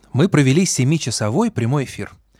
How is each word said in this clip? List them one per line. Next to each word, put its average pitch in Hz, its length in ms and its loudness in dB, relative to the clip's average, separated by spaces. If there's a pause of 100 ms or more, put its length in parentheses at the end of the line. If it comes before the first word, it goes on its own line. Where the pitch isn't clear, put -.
(140)
мы 160 160 2
провели 147 340 4
семичасовой 139 840 -2
прямой 123 340 -2
эфир. - 280 -12 (280)